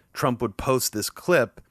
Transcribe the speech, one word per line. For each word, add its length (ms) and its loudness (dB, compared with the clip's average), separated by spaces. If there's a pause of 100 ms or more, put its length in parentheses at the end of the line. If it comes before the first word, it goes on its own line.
(120)
Trump 300 0
would 160 -2
post 340 0
this 160 -4
clip, 640 0